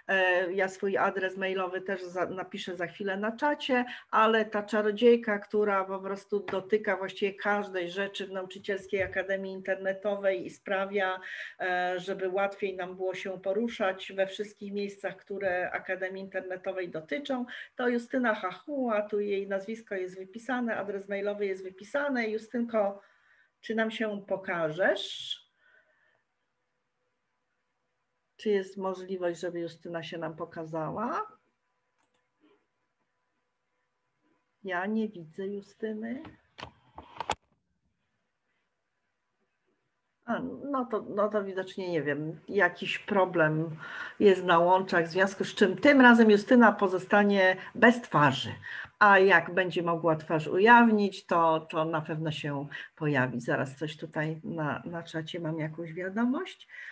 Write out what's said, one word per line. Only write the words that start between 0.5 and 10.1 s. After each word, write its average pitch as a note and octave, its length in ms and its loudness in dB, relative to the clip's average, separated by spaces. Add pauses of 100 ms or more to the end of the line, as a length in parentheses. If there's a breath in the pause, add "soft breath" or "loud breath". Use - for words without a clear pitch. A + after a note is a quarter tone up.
ja F#3+ 160 0
swój G3 280 -2
adres F#3+ 400 -2
mailowy F#3+ 440 -4
też F#3 220 -6
za-, F3 240 -4
napiszę F#3 500 -8
za F3 100 -4
chwilę F#3+ 300 -6
na G#3+ 160 -4
czacie, C4+ 520 0 (260 loud breath)
ale A3 340 4
ta G#3+ 180 -4
czarodziejka, G#3+ 760 2
która G3+ 460 0
po F#3+ 140 -6
prostu G3 420 -6
dotyka G3 560 -4
właściwie F#3+ 380 -4
każdej F#3+ 560 -4
rzeczy G3 360 -6
w F#3+ 60 -12
Nauczycielskiej F#3+ 680 -6
Akademii F#3+ 500 -4
Internetowej F#3+ 960 -4